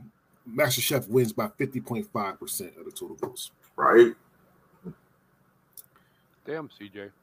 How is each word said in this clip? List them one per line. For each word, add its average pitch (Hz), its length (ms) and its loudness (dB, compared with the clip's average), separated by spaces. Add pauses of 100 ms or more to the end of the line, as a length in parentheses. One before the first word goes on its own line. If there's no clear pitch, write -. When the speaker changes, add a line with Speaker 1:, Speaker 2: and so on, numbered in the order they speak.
(500)
Speaker 1:
MasterChef 127 600 0
wins 117 240 4
by 107 140 -2 (100)
fifty 127 240 -4
point 110 320 -6
five 101 260 -6
percent 92 380 -10
of 82 80 -18
the 78 60 -14
total - 240 -14
votes. - 360 -10 (240)
Speaker 2:
Right. 117 380 8 (2250)
Speaker 3:
Damn, 147 320 -8
C 104 120 -16
J. 101 200 -14 (140)